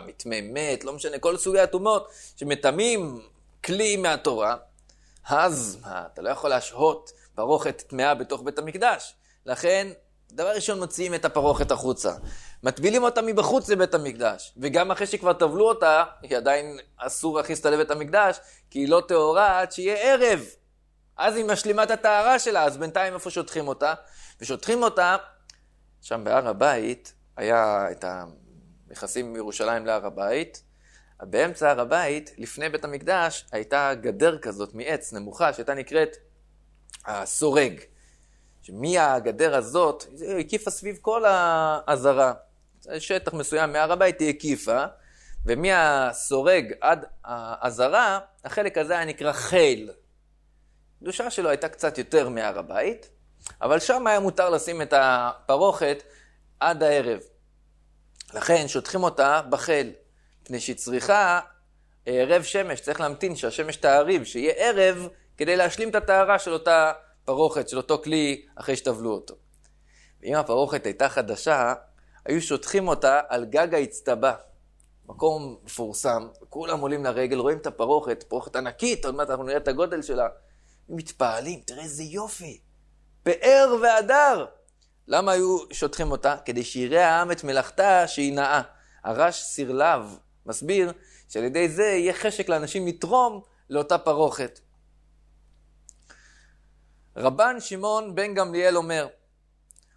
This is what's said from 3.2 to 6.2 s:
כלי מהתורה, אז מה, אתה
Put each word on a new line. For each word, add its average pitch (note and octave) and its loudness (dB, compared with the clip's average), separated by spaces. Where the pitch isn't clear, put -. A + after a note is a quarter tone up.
כלי G3+ 0
מהתורה, C#3+ 0
אז C#3+ 0
מה, F2+ -10
אתה D#2+ -14